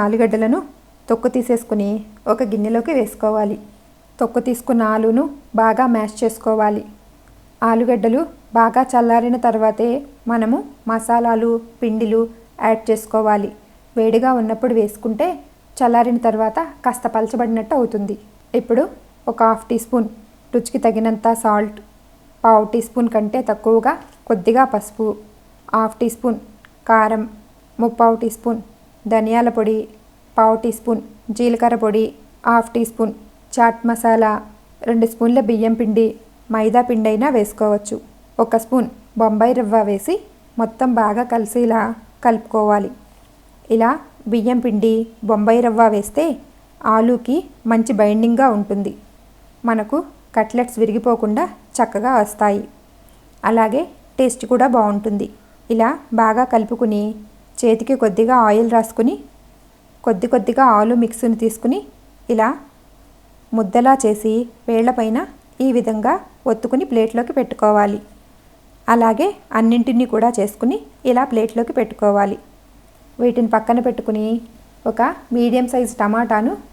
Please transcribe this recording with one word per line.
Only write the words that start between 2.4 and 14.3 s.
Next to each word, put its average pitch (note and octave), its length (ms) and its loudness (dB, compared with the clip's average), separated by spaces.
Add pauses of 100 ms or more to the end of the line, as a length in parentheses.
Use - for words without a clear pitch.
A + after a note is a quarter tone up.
గిన్నెలోకి A3+ 460 -2
వేసుకోవాలి. G#3+ 600 -2 (600)
తొక్కు A#3 300 -2
తీసుకున్న A#3+ 340 0 (120)
ఆలును A3+ 300 2 (380)
బాగా A3+ 240 2 (100)
మ్యాష్ G#3+ 260 -4
చేసుకోవాలి. A3 640 -2 (840)
ఆలుగడ్డలు A#3 500 2 (360)
బాగా A3+ 240 4 (100)
చల్లారిన A#3 520 2
తర్వాతే A3 440 0 (420)
మనము A#3 280 0 (320)
మసాలాలు, A#3 600 0 (320)
పిండిలు A3+ 400 0 (420)
యాడ్ A3 260 0
చేసుకోవాలి. G#3+ 600 0 (480)
వేడిగా A3+ 320 2 (100)